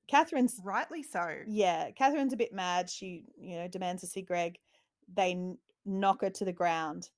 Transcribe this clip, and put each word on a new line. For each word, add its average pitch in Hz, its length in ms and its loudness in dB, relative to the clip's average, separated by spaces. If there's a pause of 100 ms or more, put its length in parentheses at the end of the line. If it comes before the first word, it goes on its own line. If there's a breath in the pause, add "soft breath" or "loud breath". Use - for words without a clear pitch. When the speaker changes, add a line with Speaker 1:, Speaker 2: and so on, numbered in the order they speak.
Speaker 1:
Catherine's 277 540 4
Speaker 2:
Rightly 262 400 -4
so. 170 420 -4
Speaker 1:
Yeah, 180 460 2
Catherine's 277 420 2
a 226 40 -4
bit - 160 -2
mad. 180 360 0
She, 180 360 -10 (120)
you 175 200 -10
know, 175 100 -6
demands 185 340 -4
to 180 60 -8
see 190 140 -4
Greg. 175 380 -2 (480)
They 185 240 2
n-, 180 260 -4 (280)
knock 196 360 2
her 196 80 2
to 190 160 -4
the 185 80 0
ground. 165 640 -2